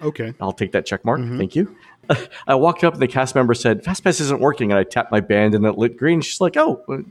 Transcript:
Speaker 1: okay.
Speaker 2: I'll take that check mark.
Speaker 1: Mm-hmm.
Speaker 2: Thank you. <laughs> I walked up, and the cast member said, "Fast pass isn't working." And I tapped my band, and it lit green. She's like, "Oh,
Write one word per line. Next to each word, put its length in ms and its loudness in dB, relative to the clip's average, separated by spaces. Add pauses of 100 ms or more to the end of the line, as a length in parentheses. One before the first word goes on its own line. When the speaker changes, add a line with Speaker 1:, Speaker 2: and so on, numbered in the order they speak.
Speaker 1:
okay. 400 -6
Speaker 2:
I'll 100 -4
take 220 -6
that 120 -2
check 200 -6
mark. 160 0
Speaker 1:
Mm-hmm. 160 -8
Speaker 2:
Thank 180 -4
you. 180 -2 (360)
<laughs> 380 -6
I 80 4
walked 280 2
up, 100 4
and 80 -4
the 60 2
cast 260 -2
member 200 4
said, 300 0
"Fast 200 -6
pass 160 0
isn't 220 -2
working." 300 2
And 80 4
I 40 4
tapped 260 -4
my 120 2
band, 340 2
and 100 2
it 120 0
lit 200 0
green. 240 2
She's 200 -6
like, 160 2
"Oh, 260 0 (280)